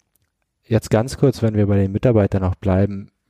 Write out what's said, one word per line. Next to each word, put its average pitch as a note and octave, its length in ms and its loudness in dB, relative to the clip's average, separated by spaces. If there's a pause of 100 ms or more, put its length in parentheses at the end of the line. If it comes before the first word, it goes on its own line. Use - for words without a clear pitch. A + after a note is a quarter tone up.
(640)
Jetzt - 240 -2
ganz A#2 300 -2
kurz, - 240 0
wenn A2 120 0
wir G#2 120 2
bei G2+ 100 0
den G2 160 0
Mitarbeitern G#2 480 2
noch F#2 140 -2
bleiben. G2 560 -2 (200)